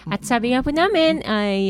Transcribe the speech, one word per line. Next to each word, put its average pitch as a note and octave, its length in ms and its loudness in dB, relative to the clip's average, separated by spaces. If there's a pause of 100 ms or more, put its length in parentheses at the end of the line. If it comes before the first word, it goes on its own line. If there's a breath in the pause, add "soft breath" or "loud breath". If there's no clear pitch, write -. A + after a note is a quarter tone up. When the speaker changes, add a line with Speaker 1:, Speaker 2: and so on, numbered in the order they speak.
Speaker 1:
At F#3 160 -4
Speaker 2:
Mm-mm. - 80 -8
Speaker 1:
sabi A#3+ 240 0
nga C4 80 0
po D4 80 -2
namin D#4+ 560 2
ay, G3+ 420 0